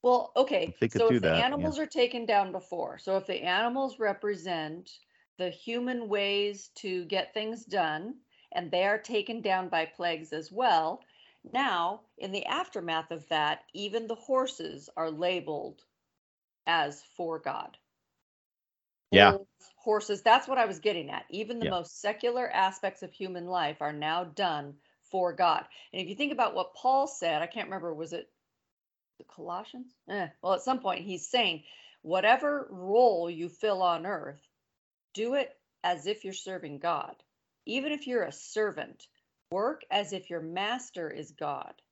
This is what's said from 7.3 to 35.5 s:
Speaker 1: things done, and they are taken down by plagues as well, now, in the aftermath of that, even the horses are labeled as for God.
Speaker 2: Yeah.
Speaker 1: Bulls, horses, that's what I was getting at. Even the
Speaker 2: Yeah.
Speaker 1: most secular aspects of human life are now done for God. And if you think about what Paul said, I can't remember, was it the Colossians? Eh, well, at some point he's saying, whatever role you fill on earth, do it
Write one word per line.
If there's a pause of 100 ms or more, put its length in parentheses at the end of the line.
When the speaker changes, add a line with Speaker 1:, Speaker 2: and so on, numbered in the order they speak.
Speaker 1:
things
done, (360)
and
they
are
taken
down
by
plagues
as
well, (520)
now, (180)
in
the
aftermath
of
that, (120)
even
the
horses
are
labeled (880)
as (160)
for
God. (1300)
Speaker 2:
Yeah.
Speaker 1:
Bulls, (280)
horses,
that's
what
I
was
getting
at.
Even
the
Speaker 2:
Yeah.
Speaker 1:
most
secular
aspects
of
human
life
are
now
done (260)
for
God. (260)
And
if
you
think
about
what
Paul
said,
I
can't
remember,
was
it (840)
the
Colossians? (160)
Eh, (120)
well,
at
some
point
he's
saying, (400)
whatever
role
you
fill
on
earth, (720)
do
it (260)